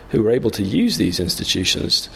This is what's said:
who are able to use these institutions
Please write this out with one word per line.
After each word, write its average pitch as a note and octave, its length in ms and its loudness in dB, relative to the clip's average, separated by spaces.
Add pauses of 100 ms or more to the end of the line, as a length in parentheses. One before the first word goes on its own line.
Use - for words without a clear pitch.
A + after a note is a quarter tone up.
who A#2 160 2
are G#2+ 60 4
able A#2+ 200 2
to G#2+ 120 -2
use E3 340 2
these F2+ 220 0
institutions - 960 -2